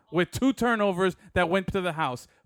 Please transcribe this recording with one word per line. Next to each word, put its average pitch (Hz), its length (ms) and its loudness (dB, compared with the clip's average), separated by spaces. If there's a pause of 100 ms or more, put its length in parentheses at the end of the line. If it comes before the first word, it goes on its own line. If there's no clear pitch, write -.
(120)
with 175 200 0
two 262 220 0
turnovers 202 600 0 (180)
that 175 160 2
went 190 240 0
to 196 80 -2
the 175 120 -2
house. 143 340 -4 (180)